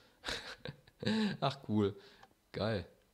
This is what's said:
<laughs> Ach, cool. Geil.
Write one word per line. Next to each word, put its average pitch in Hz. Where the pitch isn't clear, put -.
<laughs> -
Ach, 139
cool. 104
Geil. 101